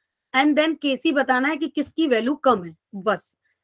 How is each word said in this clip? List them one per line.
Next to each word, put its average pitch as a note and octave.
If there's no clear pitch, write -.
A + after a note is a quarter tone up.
and C#4+
then D#4
केसी C#4+
बताना C4
है D#4
कि C#4+
किसकी D#4
value A#3+
कम A#3
है, E3
बस F#3+